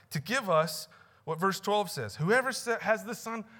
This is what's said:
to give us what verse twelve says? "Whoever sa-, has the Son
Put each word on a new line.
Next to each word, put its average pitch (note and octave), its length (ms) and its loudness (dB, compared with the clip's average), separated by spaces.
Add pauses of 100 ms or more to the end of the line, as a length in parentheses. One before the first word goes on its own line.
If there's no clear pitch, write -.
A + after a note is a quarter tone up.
(100)
to D#3 100 -4
give G#3+ 300 -2
us D#3+ 380 2 (360)
what D#3 140 -4
verse F#3 220 0
twelve G3+ 300 0
says? A2 260 -6
"Whoever B3 360 2
sa-, A3+ 280 -2
has G3+ 240 2
the A3+ 100 -8
Son A3+ 300 -8 (160)